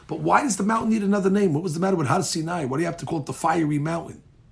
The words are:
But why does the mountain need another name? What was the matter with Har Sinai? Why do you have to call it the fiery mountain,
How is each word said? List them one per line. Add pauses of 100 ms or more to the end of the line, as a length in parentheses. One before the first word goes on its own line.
But
why
does
the
mountain
need
another
name?
What
was
the
matter
with
Har
Sinai?
Why
do
you
have
to
call
it
the
fiery
mountain, (300)